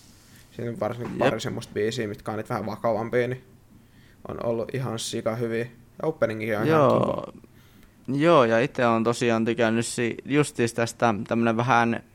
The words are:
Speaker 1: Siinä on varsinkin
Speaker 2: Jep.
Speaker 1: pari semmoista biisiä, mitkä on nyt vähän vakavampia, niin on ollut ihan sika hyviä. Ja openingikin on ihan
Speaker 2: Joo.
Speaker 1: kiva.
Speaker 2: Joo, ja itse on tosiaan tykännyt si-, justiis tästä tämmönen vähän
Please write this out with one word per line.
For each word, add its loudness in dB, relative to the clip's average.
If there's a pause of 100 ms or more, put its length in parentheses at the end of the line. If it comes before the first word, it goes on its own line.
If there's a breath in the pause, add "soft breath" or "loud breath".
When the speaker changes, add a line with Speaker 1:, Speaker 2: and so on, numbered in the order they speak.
(500 soft breath)
Speaker 1:
Siinä -8
on -8
varsinkin -6
Speaker 2:
Jep. -8
Speaker 1:
pari 2
semmoista -8
biisiä, -2
mitkä -10
on -6
nyt -8
vähän -4
vakavampia, -2
niin -8 (840 soft breath)
on -8
ollut -4
ihan -4
sika -4
hyviä. -2 (380)
Ja -2
openingikin -2
on 0
ihan 4
Speaker 2:
Joo. 4
Speaker 1:
kiva. -4 (640 soft breath)
Speaker 2:
Joo, 6
ja 4
itse 0
on 2
tosiaan 2
tykännyt 2
si-, -4
justiis 0
tästä 0 (140)
tämmönen 2
vähän 2 (120)